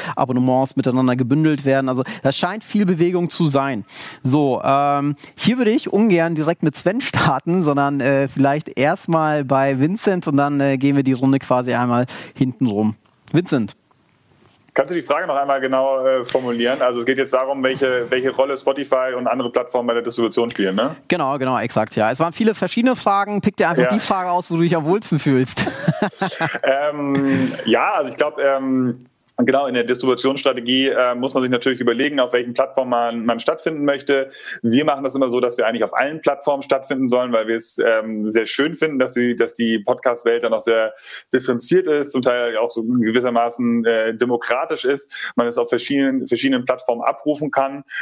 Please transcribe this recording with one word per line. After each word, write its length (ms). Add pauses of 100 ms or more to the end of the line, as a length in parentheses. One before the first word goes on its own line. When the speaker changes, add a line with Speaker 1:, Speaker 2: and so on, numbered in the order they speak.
(140)
Speaker 1:
Abonnements 600
miteinander 400
gebündelt 480
werden. 240
Also 160 (180)
da 80
scheint 340
viel 220
Bewegung 440
zu 160
sein. 380 (380)
So, 420
ähm, 520 (180)
hier 240
würde 140
ich 200
ungern 440
direkt 260
mit 140
Sven 240
starten, 640
sondern, 360
äh, 280
vielleicht 500
erstmal 680
bei 360
Vincent 480
und 80
dann, 240
äh, 180
gehen 180
wir 60
die 100
Runde 280
quasi 340
einmal 320 (280)
hinten 340
rum. 260 (380)
Vincent. 440 (1000)
Speaker 2:
Kannst 140
du 60
die 60
Frage 260
noch 80
einmal 240
genau, 440
äh, 200
formulieren? 580
Also 160
es 80
geht 100
jetzt 160
darum, 300
welche, 480
welche 240
Rolle 220
Spotify 600
und 120
andere 240
Plattformen 340
bei 80
der 80
Distribution 480
spielen, 240
ne? 220 (100)
Speaker 1:
Genau, 320
genau, 220
exakt, 340
ja. 160
Es 80
waren 140
viele 240
verschiedene 400
Fragen. 440
Pick 160
dir 120
einfach 160
Speaker 2:
Ja. 60
Speaker 1:
die 100
Frage 320
aus, 180
wo 60
du 60
dich 120
am 100
wohlsten 360
fühlst. 500
<laughs> 0 (960)
Speaker 2:
Ähm, 880 (140)
ja, 260
also 180
ich 60
glaub, 220
ähm, 680 (320)
genau, 280
in 80
der 80
Distributionsstrategie, 1080
äh, 260
muss 180
man 80
sich 80
natürlich 300
überlegen, 400
auf 120
welchen 220
Plattformen 360
man, 360
man 140
stattfinden 440
möchte. 460 (320)
Wir 220
machen 180
das 140
immer 100
so, 140
dass 180
wir 80
eigentlich 160
auf 100
allen 280
Plattformen 420
stattfinden 460
sollen, 240
weil 160
wir 80
es, 280
ähm, 460
sehr 160
schön 300
finden, 240
dass 120
die, 220
dass 200
die 260
Podcast-Welt 640
dann 100
auch 60
sehr 340 (380)
differenziert 560
ist, 240
zum 100
Teil 360
auch 120
so 140
gewissermaßen, 1000
äh, 300
demokratisch 720
ist, 280 (220)
man 140
es 100
auf 100
verschiedenen, 600
verschiedenen 360
Plattformen 380
abrufen 480
kann. 320 (200)